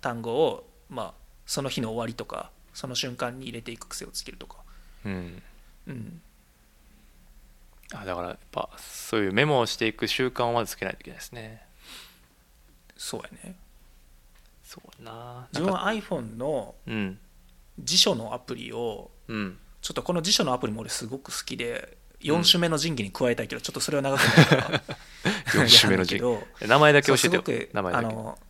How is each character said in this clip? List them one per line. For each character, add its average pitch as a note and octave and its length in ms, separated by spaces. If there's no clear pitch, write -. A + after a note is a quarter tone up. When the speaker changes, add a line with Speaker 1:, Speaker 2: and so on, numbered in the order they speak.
Speaker 1:
単 A#2 200
語 A2+ 120
を、 C#3 340
ま A#2+ 140
あ、 F2 100
そ - 160
の C3+ 80
日 - 100
の A2+ 100
終 A2+ 80
わ A#2 100
り A#2 60
と A2 120
か、 - 240
そ - 140
の B2+ 80
瞬 B2 200
間 B2+ 240
に C3 60
入 A#2+ 80
れ A#2 80
て A#2 100
い A#2 60
く - 100
癖 - 180
を - 40
つ - 160
け - 60
る - 60
と - 100
か。 - 100
Speaker 2:
う G#2 40
ん。 F2+ 320
Speaker 1:
う - 40
ん。 C3 300
Speaker 2:
あ、 G#2+ 120
だ F#2 100
か F2 80
ら F2 60
や - 40
っ - 40
ぱ - 260
そ - 420
う - 20
い G2 60
う F#2 60
メ B2 120
モ D3 140
を A2+ 80
し - 100
て A2+ 100
い A2 60
く - 140
習 B2+ 220
慣 B2 160
は A#2 200
つ - 100
け - 100
な F#2+ 60
い - 40
と - 60
い - 20
け - 80
な - 60
い - 20
で - 60
す - 60
ね。 A2+ 300
Speaker 1:
そ - 220
う - 20
や - 80
ね。 F#3 120
Speaker 2:
そ - 100
う - 220
や A2+ 60
な。 A#2+ 420
Speaker 1:
自 D3+ 100
分 G3 80
は F#3 140
Speaker 2:
な G#3+ 80
ん G#3+ 80
か、 - 60
Speaker 1:
iPhone A2+ 300
の B2+ 360
Speaker 2:
う A#2+ 40
ん。 G2+ 280
Speaker 1:
辞 D#3 180
書 F#3+ 180
の A2+ 180
ア B2 60
プ B2+ 160
リ A#2 180
を、 A2 380
Speaker 2:
う A2+ 80
ん。 G2 220
Speaker 1:
ち - 100
ょ - 20
っ - 20
と D3 60
こ F3+ 120
の E3+ 80
辞 E3 120
書 F3 100
の C3+ 100
ア B2+ 60
プ C3 80
リ G#2+ 60
も A2+ 80
俺 - 80
す - 160
ご C3 140
く - 180
好 - 60
き C3+ 140
で、 - 400
Speaker 2:
う - 20
ん。 - 20
Speaker 1:
四 E3+ 160
種 F3 180
目 E3+ 80
の D#3 100
神 D#3+ 160
器 B2 60
に G2 100
加 B2+ 180
え A#2 60
た A#2 80
い A2+ 40
け - 80
ど、 - 60
ち - 80
ょ - 20
っ - 20
と B2+ 60
そ - 120
れ C#3+ 60
は C#3 40
長 C3+ 160
く C3 40
な C#3 220
る C3 200
か - 80
ら、 C#3+ 120
Speaker 2:
<laughs> B2 140
四 - 140
種 G#2 100
目 F#2+ 60
の F#2 80
神 F#2+ 140
器。 - 20
Speaker 1:
や B2 80
ら A2+ 80
ん - 20
け - 240
ど、 A2 40
Speaker 2:
名 B2+ 120
前 D3+ 140
だ C#3+ 80
け - 80
教 C3+ 40
え B2+ 40
て - 100
よ。 - 20
Speaker 1:
そ - 0
う、 - 20
す - 60
ご - 60
く、 - 300
Speaker 2:
名 G#2 100
前 F2+ 100
だ B2 60
け。 A#2 60
Speaker 1:
あ A2+ 40
の、 A2 300